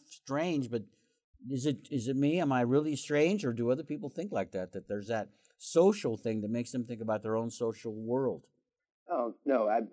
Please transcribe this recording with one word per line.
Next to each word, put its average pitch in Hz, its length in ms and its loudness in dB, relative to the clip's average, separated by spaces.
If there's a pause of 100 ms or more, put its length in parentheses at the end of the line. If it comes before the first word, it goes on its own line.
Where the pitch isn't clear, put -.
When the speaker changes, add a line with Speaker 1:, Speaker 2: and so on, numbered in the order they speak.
(100)
Speaker 1:
strange, 143 600 -2
but 117 120 -2 (680)
is 135 160 -2
it, 143 240 -2
is 113 180 -4
it 131 80 0
me? 147 240 4
Am 147 120 2
I 127 100 4
really 143 340 2
strange, 156 480 2
or 123 80 0
do 117 180 0
other 139 120 0
people 147 260 -6
think 190 240 -8
like 98 200 -2
that, 92 200 -4
that - 160 -10
there's 101 200 -4
that 110 200 -2 (300)
social 170 580 4
thing 110 260 -2
that 104 80 -4
makes 120 220 -4
them 123 120 -4
think 113 160 -10
about 107 220 -2
their 110 140 0
own 117 140 -2
social 113 440 -4
world? 113 520 -2 (640)
Speaker 2:
Oh, 120 240 -2 (100)
no, 120 240 4
I, 110 120 4 (120)